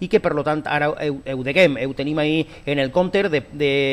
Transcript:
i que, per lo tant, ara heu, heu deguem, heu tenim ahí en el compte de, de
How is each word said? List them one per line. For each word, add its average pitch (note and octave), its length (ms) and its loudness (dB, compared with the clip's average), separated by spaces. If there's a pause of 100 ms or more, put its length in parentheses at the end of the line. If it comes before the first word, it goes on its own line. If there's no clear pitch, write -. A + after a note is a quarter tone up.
i F3+ 80 -6
que, G#3+ 120 4
per E3 160 0
lo C#3+ 100 -2
tant, D3+ 200 0
ara D3 260 0 (100)
heu, C#3+ 220 -4
heu C3 180 -6
deguem, C#3 380 4
heu C3+ 180 -4
tenim D3+ 240 -2
ahí D#3 220 2 (220)
en C#3+ 120 0
el C3 140 0
compte F#3 360 2
de, D3 140 0 (100)
de C#3+ 200 0 (200)